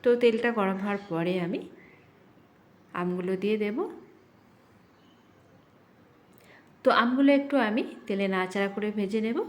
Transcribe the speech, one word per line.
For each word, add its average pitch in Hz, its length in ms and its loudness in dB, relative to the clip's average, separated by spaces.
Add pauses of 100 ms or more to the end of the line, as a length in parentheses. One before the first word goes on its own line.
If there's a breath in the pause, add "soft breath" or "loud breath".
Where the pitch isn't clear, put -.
তো 247 100 4 (120)
তেলটা 233 360 4
গরম 190 260 0
হওয়ার 202 240 -4
পরে 170 320 -2
আমি 190 200 -4 (1300 loud breath)
আমগুলো 180 420 -4
দিয়ে 202 220 -2
দেব। 214 200 -4 (3000 soft breath)
তো - 40 6 (140)
আমগুলো 262 300 4
একটু 277 220 2 (140)
আমি 214 140 -2 (220)
তেলে 196 300 -2
নাড়াচাড়া 185 400 0
করে 208 220 -4
ভেজে 214 300 -2
নেব। 240 120 -2 (100)